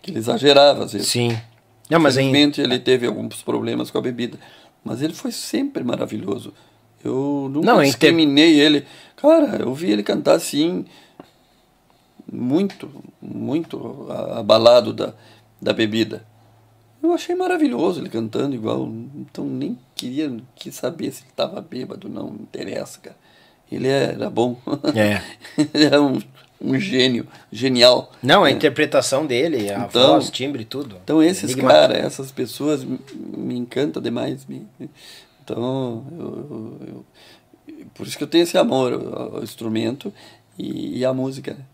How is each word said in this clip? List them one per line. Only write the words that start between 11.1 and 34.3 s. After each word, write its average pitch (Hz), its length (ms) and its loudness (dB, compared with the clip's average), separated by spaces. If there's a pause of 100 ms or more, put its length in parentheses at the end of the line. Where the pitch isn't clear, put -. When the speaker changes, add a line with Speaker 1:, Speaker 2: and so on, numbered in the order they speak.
Speaker 1:
muito, 143 580 -2 (320)
muito 120 880 -8
a-, - 300 -8
abalado 113 540 6
da, - 200 -6 (480)
da 113 120 -2
bebida. 110 520 -2 (800)
Eu 330 100 2
achei 339 220 -4
maravilhoso 277 680 0
ele - 80 -10
cantando 120 460 -4
igual, 120 320 -4 (280)
então 139 300 -12
nem 143 320 -6 (180)
queria, 135 400 -6 (200)
quis - 180 -16
saber - 380 -8
se - 100 -18
ele - 140 -20
tava 170 260 -6
bêbado, - 480 -12
não, - 180 -10
não - 140 -12
interessa, - 580 -12
cara. - 160 -20 (560)
Ele 131 160 -4
era 135 420 0
bom. 120 280 0 (380)
Speaker 2:
É. 104 260 2 (360)
Speaker 1:
<laughs> 151 160 2
Ele 151 120 4
era 143 140 6
um, 131 220 2 (400)
um 131 180 -2
gênio, 123 480 0 (240)
genial. 123 600 4 (100)
Speaker 2:
Não, 160 220 6
a 147 60 6
Speaker 1:
É. 127 40 4
Speaker 2:
interpretação 139 720 0
dele, 123 460 -2
a 101 140 -6
Speaker 1:
Então, 127 280 6
Speaker 2:
voz, - 160 2
timbre, 127 360 -6
tudo. 127 380 -12
Speaker 1:
então 156 180 4
esses 185 300 2
Speaker 2:
Enigmático. 151 300 6 (120)
Speaker 1:
caras, - 120 -2
essas 135 260 -8
pessoas 135 520 -4
me, 131 160 -8 (360)
me 123 220 -6
encantam 127 460 -4
demais. 123 420 -6